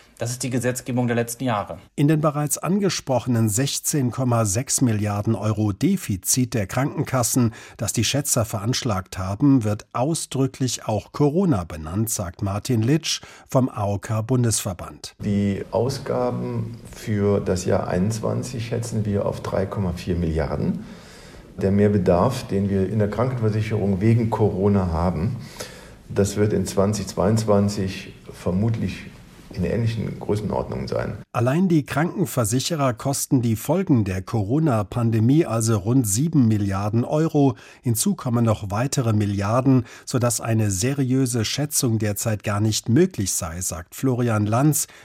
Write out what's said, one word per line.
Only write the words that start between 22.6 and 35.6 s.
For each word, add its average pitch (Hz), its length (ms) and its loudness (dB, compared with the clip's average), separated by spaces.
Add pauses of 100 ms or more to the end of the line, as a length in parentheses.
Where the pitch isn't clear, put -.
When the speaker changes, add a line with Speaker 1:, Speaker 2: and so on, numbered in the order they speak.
Speaker 3:
wir 95 180 2
in 110 120 0
der 101 100 2
Krankenversicherung 110 920 0
wegen 113 300 4
Corona 98 640 2
haben, 82 460 0 (720)
das - 280 0
wird 104 160 2
in 92 120 0
zwanzig 98 440 0
zweiundzwanzig 101 1040 0 (200)
vermutlich 101 760 -2 (480)
in 87 100 -2
ähnlichen 113 540 -2
Größenordnungen - 720 -4
sein. 57 300 -4 (140)
Speaker 2:
Allein 139 360 2
die 160 160 4
Krankenversicherer 135 1080 -2
kosten 135 480 0
die 113 140 2
Folgen 156 480 2
der 92 180 -2
Corona-Pandemie 117 1200 2
also 113 320 0